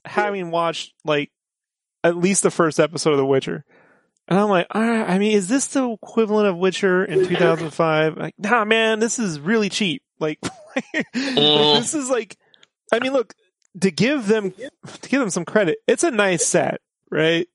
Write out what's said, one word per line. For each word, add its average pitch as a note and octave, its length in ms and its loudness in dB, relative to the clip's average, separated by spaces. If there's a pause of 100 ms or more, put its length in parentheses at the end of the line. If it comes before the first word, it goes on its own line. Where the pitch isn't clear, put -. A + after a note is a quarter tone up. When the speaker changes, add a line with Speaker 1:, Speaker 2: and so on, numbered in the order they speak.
Speaker 1:
having G3+ 460 -4
watched, E3 420 -4 (120)
like, D3 260 -2 (720)
at E3+ 120 2
least F3+ 280 2
the F3+ 80 2
first E3 280 2
episode D#3 320 0
of C#3+ 60 2
The C3+ 80 2
Witcher. C3+ 400 0 (640)
And F3 100 2
I'm G#3 100 2
like, F3+ 220 2
"All G#3 100 0
right, A3+ 280 0
I F3+ 100 2
mean, G#3+ 140 2
is G3 140 2
this C4+ 200 0
the C4 240 -2
equivalent G#3+ 560 0
of F3 100 0
Witcher F#3 480 2
in F#3 220 0
two F3+ 80 0
thousand E3 360 2
five?" D#3 460 2
Like, - 200 -8
"Nah, G#3 280 -4
man, A3 340 0
this A3+ 200 -2
is F3 200 -4
really G3+ 300 0
cheap." F3 340 -4 (160)
Like, D#3 220 -4
<laughs> - 760 -8
Speaker 2:
Mm. A3+ 640 2
Speaker 1:
this A#3+ 140 -4
is C4+ 160 -4
like, A3+ 280 -4 (540)
I A3+ 80 2
mean, C4 140 -2
look, A#3+ 200 -2 (480)
to F#3+ 100 2
give A3 360 0
them, G#3 240 0
to - 580 -16
give C4 100 0
them A3+ 100 0
some E3 160 -4
credit, F#3 320 0 (100)
it's B3+ 160 2
a E4+ 80 2
nice G3 340 0
set, - 360 0 (300)
right? E3 440 0